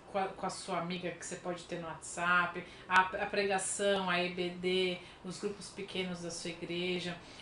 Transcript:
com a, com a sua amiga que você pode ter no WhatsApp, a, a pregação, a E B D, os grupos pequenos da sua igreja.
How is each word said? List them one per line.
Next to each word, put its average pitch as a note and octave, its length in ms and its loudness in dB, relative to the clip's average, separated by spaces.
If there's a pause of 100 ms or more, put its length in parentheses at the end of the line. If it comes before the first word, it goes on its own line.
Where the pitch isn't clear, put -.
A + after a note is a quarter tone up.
com G3+ 100 0
a, F#3+ 80 2
com - 180 -6
a F3+ 40 -2
sua F3+ 300 -2
amiga F3 320 -2
que - 140 -10
você G3+ 100 -6
pode F3 280 -4
ter E3+ 160 -6
no E3 80 -6
WhatsApp, F3 760 2 (240)
a, F#3 140 10
a G3 240 0
pregação, G3 840 2
a F3 140 4
E F3+ 60 0
B F3+ 200 0
D, F3+ 480 2 (280)
os F3+ 120 -6
grupos - 320 -6
pequenos F3+ 520 -4
da E3+ 100 -6
sua F3 200 -6
igreja. F3 640 -2 (280)